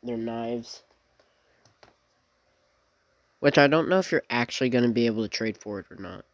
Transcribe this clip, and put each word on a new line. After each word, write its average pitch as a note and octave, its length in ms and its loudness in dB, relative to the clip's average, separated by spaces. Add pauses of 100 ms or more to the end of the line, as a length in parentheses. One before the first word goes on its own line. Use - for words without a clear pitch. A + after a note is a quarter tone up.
their A#2+ 140 -6
knives. A#2 640 -6 (2500)
Which C#3+ 180 4
I C#3+ 100 8
don't D#3 220 2
know F#3 100 4
if - 140 -2
you're D#3 160 0
actually B2 400 0
gonna A#2+ 200 4
be A#2 180 2
able A2 160 -2
to G2+ 60 -4
trade A2 280 -6
for G#2 220 -12
it F2 120 -16
or F#2+ 60 -20
not. F#2+ 260 -14 (100)